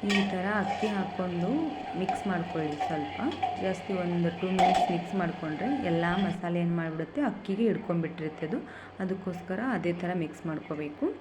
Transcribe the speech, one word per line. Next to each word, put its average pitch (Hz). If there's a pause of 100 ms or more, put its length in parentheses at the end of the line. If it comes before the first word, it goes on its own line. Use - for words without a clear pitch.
(120)
ಈ 202 (100)
ಥರ 185 (140)
ಅಕ್ಕಿ 202
ಹಾಕ್ಕೊಂಡು 180 (500)
ಮಿಕ್ಸ್ -
ಮಾಡ್ಕೊಳ್ಳಿ 165
ಸ್ವಲ್ಪ 147 (460)
ಜಾಸ್ತಿ, 185 (120)
ಒಂದು 175 (100)
ಟೂ 185 (120)
ಮಿನಿಟ್ಸ್ 180
ಮಿಕ್ಸ್ 170
ಮಾಡಿಕೊಂಡ್ರೆ 165 (220)
ಎಲ್ಲ 170 (180)
ಮಸಾಲೆ 185
ಏನು 170
ಮಾಡಿಬಿಡುತ್ತೆ, 160 (100)
ಅಕ್ಕಿಗೆ 202
ಹಿಡ್ಕೊಂಡ್ಬಿಟ್ಟಿರುತ್ತೆ 165
ಅದು. 240 (420)
ಅದಕ್ಕೋಸ್ಕರ 185 (160)
ಅದೇ 175 (100)
ಥರ 175
ಮಿಕ್ಸ್ 156
ಮಾಡ್ಕೋಬೇಕು. 151 (160)